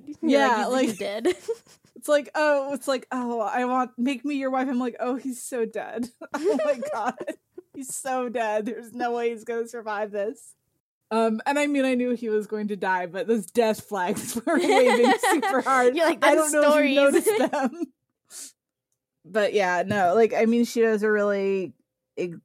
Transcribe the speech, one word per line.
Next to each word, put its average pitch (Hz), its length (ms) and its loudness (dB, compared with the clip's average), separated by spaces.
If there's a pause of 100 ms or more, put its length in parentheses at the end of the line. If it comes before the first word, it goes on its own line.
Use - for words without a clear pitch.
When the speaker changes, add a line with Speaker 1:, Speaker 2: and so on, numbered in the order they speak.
(200)
Speaker 1:
You're 277 200 4
Speaker 2:
Yeah, 269 80 4
Speaker 1:
like, 240 80 2
"He's, 214 160 -2
Speaker 2:
like, 262 160 2
Speaker 1:
he's 202 100 -6
dead." 208 280 -6
<laughs> - 680 -6
Speaker 2:
it's - 140 -10
like, 294 260 0
"Oh," 285 380 0
it's - 160 -6
like, 262 240 -4
"Oh, 240 280 -4
I 247 260 -2
want, 254 300 -2
make 247 280 -4
me 294 100 -4
your 269 160 -2
wife." 262 180 0
I'm 247 120 -2
like, 247 180 -4
"Oh, 247 160 -2
he's 254 260 -8
so 233 240 -6
dead." 220 440 -8 (120)
<laughs> - 140 -10
Oh 311 300 0
my 277 220 0
Speaker 1:
<laughs> 605 60 -10
Speaker 2:
God. 233 220 -4 (600)
He's 277 200 -12
so 254 340 -6
dead. 220 380 -4
There's 233 280 -10
no 240 180 -4
way 240 180 -2
he's 226 140 -8
gonna 233 240 -6
survive 214 420 -6
this. 208 440 -8 (580)
Um, 220 340 0
and 285 120 0
I 294 100 2
mean, 277 160 2
I 262 100 2
knew 247 180 0
he 233 180 -4
was 214 180 0
going 214 200 -6
to 208 80 -6
die, 185 300 -2
but 180 220 -6
those 220 180 0
death 220 380 0
flags 202 580 -4
<laughs> - 40 -20
were 320 120 2
waving 466 540 4 (100)
Speaker 1:
<laughs> 392 80 2
Speaker 2:
super 381 300 0
hard. 254 340 4
Speaker 1:
You're 320 140 2
like, 269 160 0
Speaker 2:
I 302 100 6
Speaker 1:
"Those 311 160 2
Speaker 2:
don't 294 120 2
know 294 160 6
if 285 100 4
you 269 80 0
Speaker 1:
stories." 285 300 4 (120)
Speaker 2:
noticed 262 140 0
them. 294 360 -4
<laughs> - 40 -20 (1300)
But 196 280 0
yeah, 180 340 2
no, 190 300 2
like, 226 180 4
I 214 120 2
mean, 240 180 4
Shido's 226 400 2
a 214 60 2
really 196 640 0 (420)
e-, 170 180 -6 (100)